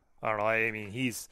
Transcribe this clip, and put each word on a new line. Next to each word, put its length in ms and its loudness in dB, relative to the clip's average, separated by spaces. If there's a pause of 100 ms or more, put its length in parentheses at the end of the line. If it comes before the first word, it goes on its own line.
(220)
I 80 0
don't 100 2
know. 60 2
I 240 4
mean, 220 -8
he's, 400 -2